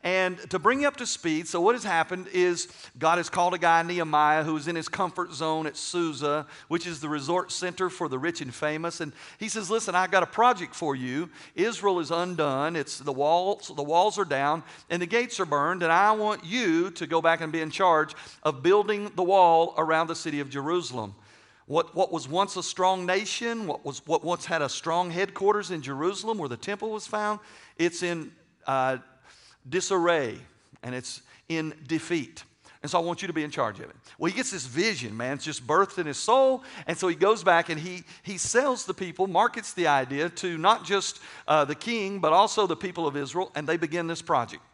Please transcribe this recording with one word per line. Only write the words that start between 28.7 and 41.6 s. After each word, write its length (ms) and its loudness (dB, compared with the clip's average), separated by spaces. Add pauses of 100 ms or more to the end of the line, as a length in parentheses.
disarray 680 2 (460)
and 100 -8
it's 280 -10 (260)
in 260 -2 (140)
defeat. 560 -2 (400)
And 40 -6
so 120 2
I 20 -2
want 180 -4
you 60 -6
to 80 -6
be 80 -2
in 80 -4
charge 300 -2
of 60 -14
it. 100 -20 (200)
Well, 140 0
he 60 -6
gets 160 -4
this 120 -8
vision, 520 -2
man. 160 -4
It's 120 -8
just 220 -8
birthed 320 2
in 80 -2
his 120 -6
soul. 440 4 (240)
And 100 -2
so 120 0
he 80 2
goes 260 4
back 260 6
and 120 -2
he, 240 -10 (180)
he 160 -10
sells 460 2
the 100 -2
people, 320 -2
markets 460 0
the 160 2
idea 400 2
to 300 -4
not 260 4
just, 340 -2 (300)
uh, 160 6